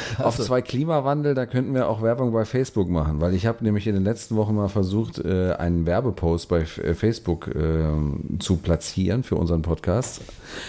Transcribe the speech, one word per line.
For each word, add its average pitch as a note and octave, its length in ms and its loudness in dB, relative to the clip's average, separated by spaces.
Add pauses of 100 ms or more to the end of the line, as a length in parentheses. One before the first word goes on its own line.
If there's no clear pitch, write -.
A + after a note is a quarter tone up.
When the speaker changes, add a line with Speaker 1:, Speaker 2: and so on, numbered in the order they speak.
(180)
Speaker 1:
Ach A2+ 140 2
so. A#2+ 120 0
Speaker 2:
zwei B2+ 180 2
Klimawandel, C#3+ 720 0
da C3 100 0
könnten C3 300 -2
wir B2+ 140 2
auch A2 120 0
Werbung A#2+ 320 2
bei A2+ 140 2
Facebook B2+ 420 0
machen, D#2 320 2
weil F2+ 140 2
ich F#2+ 120 0
hab A2+ 140 -2
nämlich G#2 260 0
in G#2+ 80 2
den F#2+ 100 2
letzten A2 320 -2
Wochen G#2+ 180 2
mal G#2 140 2
versucht, G#2 500 0
äh, F#2 340 0
einen F2 320 0
Werbepost E2+ 640 0
bei E2+ 120 2
F-, D#2+ 180 -4
äh, - 160 0
Facebook, F2+ 600 -2
ähm, D#2 840 0
zu F#2 180 0
platzieren F#2 680 0
für - 120 0
unseren E2+ 240 2
Podcast. F2 640 -2 (460)